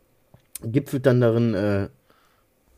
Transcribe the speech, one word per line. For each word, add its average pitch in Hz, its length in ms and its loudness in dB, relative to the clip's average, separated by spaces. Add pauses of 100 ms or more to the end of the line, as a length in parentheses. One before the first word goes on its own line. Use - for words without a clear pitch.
(640)
gipfelt 135 440 -2
dann 123 140 4
darin, 117 340 2
äh, 101 340 -2 (880)